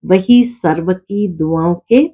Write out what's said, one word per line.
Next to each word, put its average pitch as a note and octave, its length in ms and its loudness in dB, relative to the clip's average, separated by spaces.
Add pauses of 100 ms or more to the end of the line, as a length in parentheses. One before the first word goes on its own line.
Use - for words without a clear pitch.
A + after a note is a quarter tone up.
वही F#3+ 400 4
सर्व E3+ 500 -4
की G3+ 340 -6
दुआओं D#3+ 460 -2
के B3+ 400 0